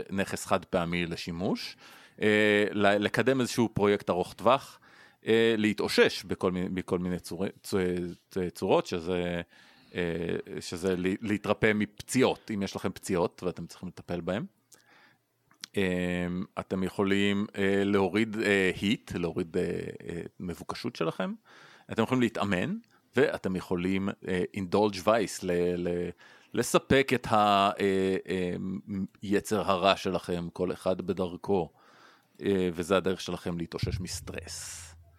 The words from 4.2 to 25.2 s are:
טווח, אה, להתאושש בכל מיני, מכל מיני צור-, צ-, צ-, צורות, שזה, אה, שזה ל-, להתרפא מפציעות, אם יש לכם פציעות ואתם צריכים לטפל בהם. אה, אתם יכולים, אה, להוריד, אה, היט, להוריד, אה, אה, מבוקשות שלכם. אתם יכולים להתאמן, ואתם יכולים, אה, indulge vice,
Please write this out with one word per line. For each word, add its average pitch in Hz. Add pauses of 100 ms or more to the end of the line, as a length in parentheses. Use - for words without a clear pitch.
טווח, - (480)
אה, 113
להתאושש 107
בכל 92
מיני, 90
מכל 92
מיני 90
צור-, 87 (180)
צ-, - (560)
צ-, - (180)
צורות, 143
שזה, 87 (540)
אה, 90 (580)
שזה 92
ל-, 90
להתרפא 107
מפציעות, -
אם 98
יש 95
לכם 98
פציעות -
ואתם 85
צריכים 90
לטפל 87
בהם. 92 (1300)
אה, 90 (320)
אתם 95
יכולים, 101 (120)
אה, 98
להוריד, 101
אה, 98 (100)
היט, 98
להוריד, 87
אה, 90 (460)
אה, 82 (180)
מבוקשות 90
שלכם. 185 (580)
אתם 110
יכולים 127
להתאמן, 101 (400)
ואתם -
יכולים, 95 (180)
אה, 90 (140)
indulge 98
vice, 107